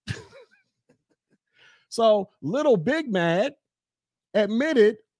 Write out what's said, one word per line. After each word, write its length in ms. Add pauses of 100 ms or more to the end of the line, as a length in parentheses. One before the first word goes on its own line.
<laughs> 60 (1800)
So 380 (140)
Little 340
Big 340
Mad 440 (800)
admitted 640 (220)